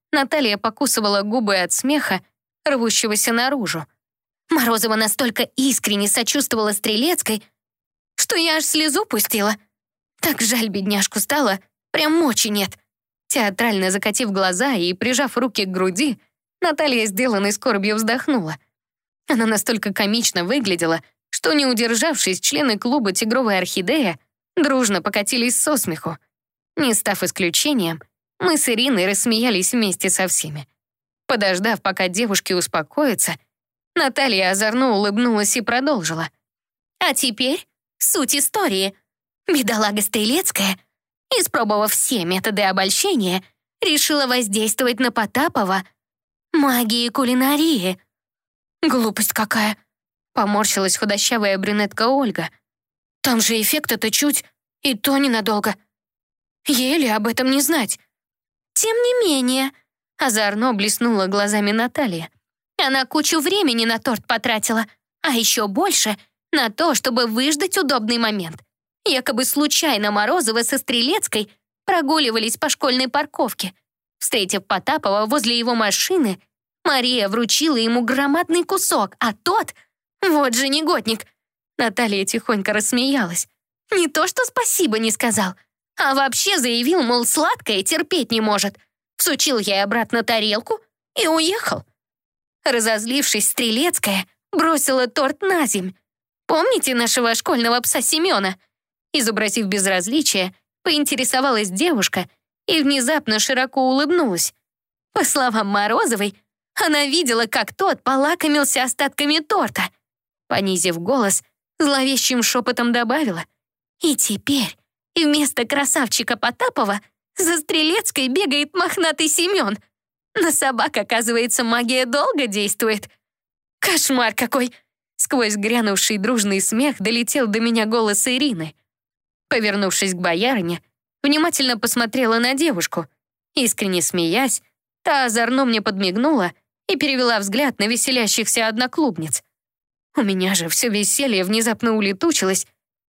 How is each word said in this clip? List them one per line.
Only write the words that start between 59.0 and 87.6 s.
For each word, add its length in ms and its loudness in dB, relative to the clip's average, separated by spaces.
менее», 440 0
озорно 540 0
блеснула 520 0
глазами 460 0
Наталья. 580 -2
«Она 280 0
кучу 340 0
времени 460 0
на 120 0
торт 300 -4
потратила, 580 0
а 80 0
еще 360 0
больше 480 0
на 180 0
то, 240 0
чтобы 320 0
выждать 500 0
удобный 440 0
момент. 440 -4
Якобы 400 0
случайно 680 0
Морозова 500 2
со 160 -2
Стрелецкой 720 -2
прогуливались 720 0
по 120 0
школьной 380 0
парковке. 640 -2
Встретив 480 -2
Потапова 580 0
возле 320 0
его 160 0
машины, 640 0
Мария 460 2
вручила 480 0
ему 260 2
громадный 600 2
кусок, 560 -2
а 140 0
тот... 400 -2
Вот 320 4
же 160 0
негодник». 560 0
Наталья 480 0
тихонько 480 -2
рассмеялась. 760 -2
«Не 160 2
то 200 0
что 180 -2
спасибо 540 0
не 120 0
сказал, 440 -2
а 160 2
вообще 440 0
заявил, 440 2
мол, 240 0
сладкое 580 0